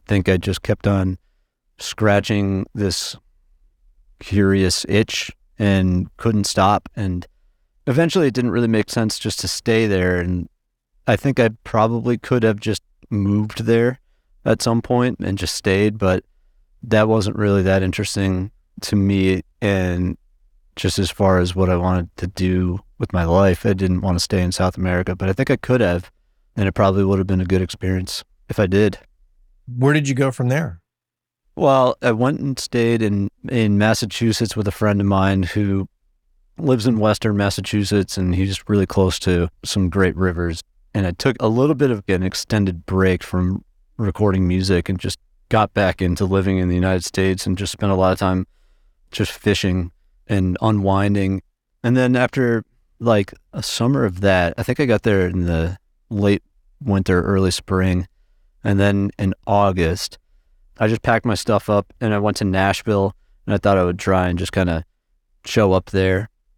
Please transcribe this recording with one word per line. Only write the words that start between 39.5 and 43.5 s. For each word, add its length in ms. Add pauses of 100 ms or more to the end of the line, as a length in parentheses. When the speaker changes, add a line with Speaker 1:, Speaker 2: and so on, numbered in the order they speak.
Speaker 1:
some 240
great 260
rivers. 460 (320)
And 120
I 60
took 280
a 80
little 280
bit 160
of 160
an 160
extended 640
break 380
from 400 (340)